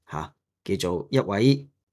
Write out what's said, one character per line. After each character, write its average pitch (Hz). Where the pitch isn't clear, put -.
吓， 78
叫 98
做 90
一 135
位 120